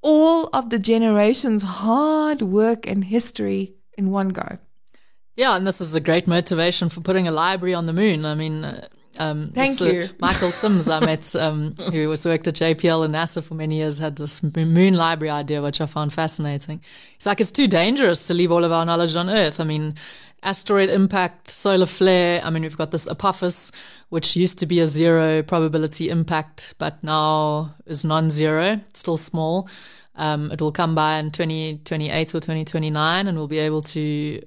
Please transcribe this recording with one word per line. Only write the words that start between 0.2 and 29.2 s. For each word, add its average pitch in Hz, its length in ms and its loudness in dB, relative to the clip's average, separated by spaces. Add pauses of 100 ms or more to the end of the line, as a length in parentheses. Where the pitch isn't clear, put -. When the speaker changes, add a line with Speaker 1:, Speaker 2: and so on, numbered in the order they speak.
Speaker 1:
of 247 160 -2
the 233 100 0
generation's 220 840 2
hard 285 760 0
work 220 460 2
and 196 160 0
history 196 680 -2 (240)
in 196 140 0
one 190 180 0
go. - 300 -8 (760)
Speaker 2:
Yeah, 247 220 4
and 190 100 0
this 190 140 -2
is 156 120 -4
a 160 60 2
great 165 260 2
motivation 175 640 0
for 170 120 -10
putting 185 260 0
a 165 40 0
library 180 420 0
on 170 120 -2
the 165 80 -2
moon. 175 300 2
I 151 120 -4
mean, 156 280 -4
uh, - 240 -10 (320)
um, 151 360 -4
Speaker 1:
Thank 269 240 0
Speaker 2:
this, 175 100 2
uh, 185 60 4
Speaker 1:
you. 175 140 -4 (100)
Speaker 2:
Michael 175 320 2
Sims, 185 360 2
I 160 120 2
met, 160 360 0
um, 151 400 -2
Speaker 1:
<laughs> 175 160 -6
Speaker 2:
who 151 160 0
was 156 160 -4
worked 165 240 0
at 165 60 -2
J 160 220 0
P 165 120 0
L 160 140 4
and 151 140 -2
nasa 165 280 -4
for - 120 -12
many 156 220 -4
years, 156 200 -2
had 151 200 -4
this 147 260 -6
m-, 151 80 -2 (200)
moon 185 220 6
library 165 380 0
idea, 147 320 -4
which 143 180 -2
I 151 60 -2
found 151 260 -4
fascinating. 156 680 -4 (340)
It's - 100 -10
like, 202 160 0
it's 208 80 2
too 277 180 2
dangerous 190 600 2
to 175 80 0
leave 175 160 2
all 170 120 4
of 170 80 2
our 165 140 2
knowledge 170 300 0
on 175 120 -2
Earth. 185 320 0
I 165 40 -2
mean, 151 320 -4 (480)
asteroid 196 460 2
impact, 190 600 0
solar 185 380 2
flare. 180 560 2
I 165 80 -4
mean, 160 100 -2
we've 156 160 -8
got 156 140 -4
this 165 160 -2
Apophis, - 640 -2 (380)
which 165 260 -2
used 175 240 0
to 170 80 -4
be 170 120 2
a 165 80 4
zero 160 540 2
probability 160 680 -2
impact, 165 680 -4
but 151 260 -8
now 156 720 0 (120)
is 151 180 -6
non-zero. 156 840 2
It's - 120 -14
still 165 180 -2
small. 165 500 -2 (480)